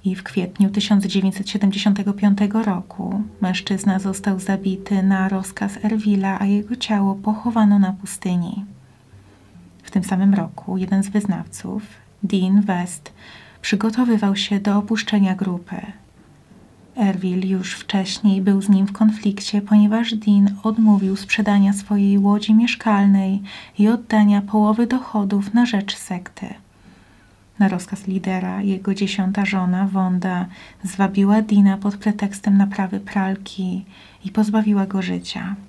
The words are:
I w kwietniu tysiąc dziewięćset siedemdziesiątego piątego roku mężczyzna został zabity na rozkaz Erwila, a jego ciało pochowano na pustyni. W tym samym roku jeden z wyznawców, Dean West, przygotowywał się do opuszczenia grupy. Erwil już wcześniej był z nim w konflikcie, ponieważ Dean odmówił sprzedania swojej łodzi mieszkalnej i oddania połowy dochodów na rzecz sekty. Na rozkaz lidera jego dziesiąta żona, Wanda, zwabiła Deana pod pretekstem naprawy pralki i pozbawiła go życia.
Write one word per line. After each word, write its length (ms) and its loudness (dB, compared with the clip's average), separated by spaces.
I 100 0
w 80 -10
kwietniu 480 -2
tysiąc 360 2
dziewięćset 440 -2
siedemdziesiątego 640 0
piątego 500 2
roku 600 -6
mężczyzna 580 -2
został 420 -4
zabity 640 -2
na 260 2
rozkaz 560 -6
Erwila, 560 0
a 60 0
jego 300 0
ciało 380 0
pochowano 640 2
na 140 2
pustyni. 720 -6
W 80 -20
tym 140 -2
samym 300 2
roku 440 -4
jeden 240 0
z 60 -2
wyznawców, 760 -6
Dean 380 4
West, 520 -4
przygotowywał 760 0
się 240 -2
do 180 0
opuszczenia 560 0
grupy. 420 -6
Erwil 520 0
już 260 -2
wcześniej 680 0
był 200 2
z 60 -2
nim 180 4
w 60 -6
konflikcie, 680 0
ponieważ 540 4
Dean 480 4
odmówił 540 2
sprzedania 560 2
swojej 460 2
łodzi 360 2
mieszkalnej 880 2
i 100 6
oddania 540 4
połowy 440 2
dochodów 680 -2
na 120 4
rzecz 300 -4
sekty. 500 -12
Na 100 4
rozkaz 380 -6
lidera 560 -4
jego 320 -2
dziesiąta 500 -2
żona, 420 0
Wanda, 600 -2
zwabiła 580 2
Deana 340 4
pod 200 -4
pretekstem 600 -2
naprawy 440 0
pralki 840 -6
i 60 -8
pozbawiła 560 2
go 160 -4
życia. 520 -6